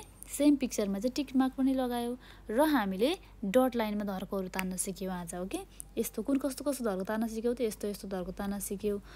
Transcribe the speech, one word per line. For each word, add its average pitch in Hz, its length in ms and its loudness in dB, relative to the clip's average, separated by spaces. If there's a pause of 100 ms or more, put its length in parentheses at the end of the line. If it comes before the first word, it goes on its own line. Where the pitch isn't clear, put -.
(300)
सेम 294 320 6
पिक्चरमा 202 400 0
चाहिँ 247 80 2
टिक 269 240 -4
मार्क 262 240 4
पनि 269 160 4
लगायौँ 240 400 0 (320)
र 220 160 2
हामीले 233 480 4 (320)
डट 240 320 4
लाइनमा 214 320 0
धर्कोहरू 190 480 -4
तान्न 185 240 -2
सिक्यौँ 185 320 -4
आज, 175 240 -6
ओके? 185 240 -4 (400)
यस्तो 226 240 -2
कुन 277 160 2
कस्तो 262 240 -4
कस्तो 262 240 -2
धर्को 190 160 0
तान्न 220 240 -2
सिक्यौँ 226 320 -2
त, - 80 -2
यस्तो 208 240 -4
यस्तो 202 160 -8
धर्को 185 320 -4
तान्न 202 240 -2
सिक्यौँ, 202 400 -2 (140)